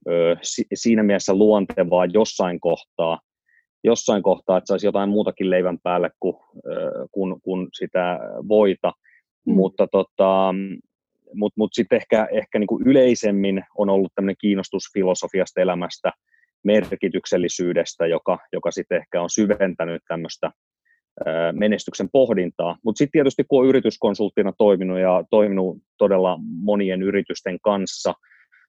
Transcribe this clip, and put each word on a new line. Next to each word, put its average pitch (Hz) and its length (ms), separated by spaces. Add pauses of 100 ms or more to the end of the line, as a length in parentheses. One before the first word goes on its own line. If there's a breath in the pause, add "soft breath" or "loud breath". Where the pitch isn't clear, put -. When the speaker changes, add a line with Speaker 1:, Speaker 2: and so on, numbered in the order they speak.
Speaker 1:
ö, 85 320
si-, - 320
siinä 110 300
mielessä 101 300
luontevaa 95 720
jossain 90 540
kohtaa, 82 600 (640)
jossain 110 400
kohtaa, 92 340
että - 100
saisi 98 200
jotain 98 220
muutakin 95 400
leivän 90 340
päälle 87 260 (100)
kuin, 92 160 (300)
ö, - 460
kun, 92 300
kun 92 320
sitä 90 460 (280)
voita. 104 440 (540 soft breath)
Speaker 2:
Mm. - 80
Speaker 1:
Mutta 95 380
tota, 95 600 (800)
mut, 104 240
mut 107 160
sit 117 200
ehkä, 110 380
ehkä 110 280
niinku 101 260
yleisemmin 104 800 (140)
on 101 120
ollut 98 260
tämmönen 98 260
kiinnostus 98 420 (100)
filosofiasta, 92 680
elämästä, 87 500 (520)
merkityksellisyydestä, 90 1400
joka, 85 300 (160)
joka 85 180
sit - 200
ehkä 87 300
on 85 80
syventänyt 90 800
tämmöstä, 82 440 (760)
ö, 80 40 (200)
menestyksen 101 600
pohdintaa. 92 720
Mut 110 140
sit 143 140
tietysti 139 360
kun 135 140
on 135 60
yrityskonsulttina 104 920
toiminut 92 420
ja 92 300
toiminut 95 480 (200)
todella 92 440
monien 95 600
yritysten 98 600
kanssa, 98 520 (560 soft breath)